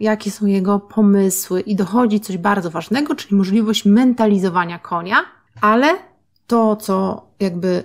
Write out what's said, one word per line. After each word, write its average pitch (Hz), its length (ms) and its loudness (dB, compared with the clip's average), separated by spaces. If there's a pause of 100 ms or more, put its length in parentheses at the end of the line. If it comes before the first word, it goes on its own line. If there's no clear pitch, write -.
jakie 214 300 -2
są 208 160 -4
jego 196 340 0
pomysły 196 800 0
i 202 160 -4
dochodzi 208 440 0
coś 185 180 -8
bardzo 185 320 -2
ważnego, 240 440 -4
czyli - 220 -4
możliwość 208 480 0
mentalizowania 202 920 2
konia, 180 380 -4 (440)
ale 226 280 4 (580)
to, 220 300 2
co 190 500 -4 (140)
jakby 180 440 -2